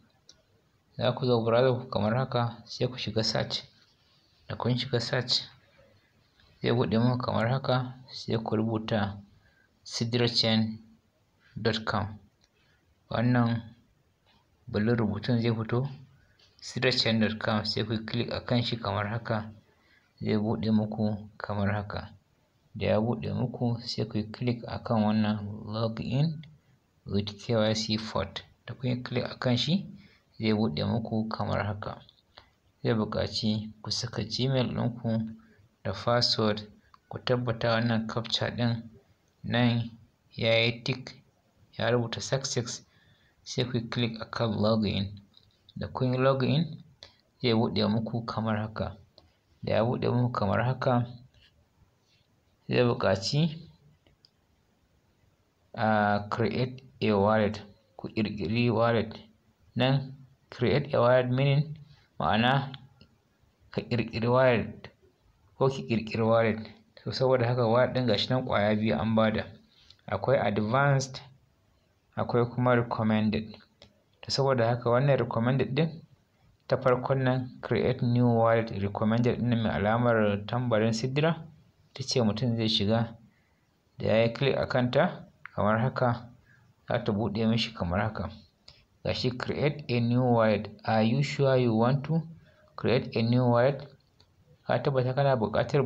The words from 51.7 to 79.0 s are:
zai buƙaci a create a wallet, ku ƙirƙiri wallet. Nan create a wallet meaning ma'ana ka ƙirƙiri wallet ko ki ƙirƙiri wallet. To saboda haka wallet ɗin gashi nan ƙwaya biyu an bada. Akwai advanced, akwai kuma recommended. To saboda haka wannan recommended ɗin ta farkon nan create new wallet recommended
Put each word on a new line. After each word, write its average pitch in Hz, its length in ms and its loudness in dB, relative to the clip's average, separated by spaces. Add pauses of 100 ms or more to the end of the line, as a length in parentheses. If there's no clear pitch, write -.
zai 123 160 4
buƙaci 104 560 0 (2250)
a 104 560 2
create 120 540 -2 (180)
a 110 120 2
wallet, 104 480 4 (360)
ku - 120 -12
ƙirƙiri 110 600 0
wallet. 113 420 2 (640)
Nan 135 380 0 (360)
create 120 440 0
a 120 60 4
wallet 123 300 6
meaning 139 480 2 (420)
ma'ana 120 520 2 (1000)
ka - 100 -4
ƙirƙiri 117 480 -2
wallet 123 600 2 (680)
ko 135 120 4
ki 135 180 -8
ƙirƙiri 110 400 0
wallet. 113 320 4 (440)
To - 80 -6
saboda 127 360 2
haka 123 200 2
wallet 120 260 4
ɗin 127 140 0
gashi 101 220 0
nan 127 160 0
ƙwaya 107 300 2
biyu 107 240 0
an 110 160 0
bada. 110 300 2 (640)
Akwai 113 340 2
advanced, 127 760 0 (960)
akwai 117 360 2
kuma 123 220 4
recommended. 110 800 0 (640)
To - 100 -10
saboda 131 360 2
haka 120 220 0
wannan 131 300 4
recommended 123 560 0
ɗin 160 260 -2 (640)
ta 123 100 2
farkon 131 460 0
nan 127 260 0 (120)
create - 400 0
new 123 260 4
wallet 113 420 4 (120)
recommended 110 580 2